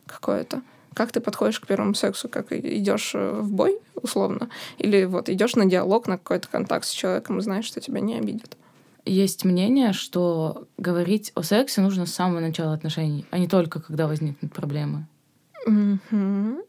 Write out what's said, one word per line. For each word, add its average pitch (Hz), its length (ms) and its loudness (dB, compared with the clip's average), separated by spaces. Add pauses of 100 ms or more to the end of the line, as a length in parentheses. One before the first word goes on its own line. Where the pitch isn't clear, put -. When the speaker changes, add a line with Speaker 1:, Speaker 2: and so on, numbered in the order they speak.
Speaker 1:
какое-то. - 540 -4 (340)
Как 226 160 0
ты 240 80 0
подходишь 220 400 -2
к - 80 -20
первому 202 280 0
сексу? - 340 -2
Как - 220 -6
и-, - 280 -4
идёшь, 202 360 0
э, 202 260 -2
в 208 100 -2
бой, 381 280 2 (240)
условно? 196 460 -2 (300)
Или 196 260 4
вот 185 240 -2
идёшь 214 260 2
на 214 100 6
диалог, 185 420 4
на 185 100 0
какой-то - 320 -4
контакт - 360 -2
с - 60 -4
человеком - 480 -2
и - 20 -2
знаешь, 208 240 -2
что - 160 -10
тебя - 200 -6
не 220 180 -2
обидят? - 380 -8 (480)
Speaker 2:
Есть 190 400 2
мнение, 202 480 4
что 170 760 0 (100)
говорить 180 580 0
о 175 80 -2
сексе 214 380 2
нужно 190 240 2
с 165 80 -6
самого 180 280 0
начала 160 320 0
отношений, 156 580 -2
а 175 80 -2
не 180 80 4
только 165 320 2
когда 156 280 -2
возникнут 151 460 -4
проблемы. 147 520 -4 (640)
Speaker 1:
Мгм. 202 1000 2